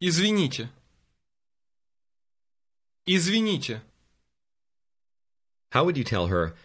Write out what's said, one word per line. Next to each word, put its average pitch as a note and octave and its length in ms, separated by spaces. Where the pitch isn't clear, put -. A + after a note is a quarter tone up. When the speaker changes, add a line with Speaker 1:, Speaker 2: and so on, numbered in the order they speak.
Speaker 1:
Извините. F3 680
Извините. F3+ 760
Speaker 2:
How C#3 160
would F3+ 100
you C3 80
tell F#2 240
her, E2+ 260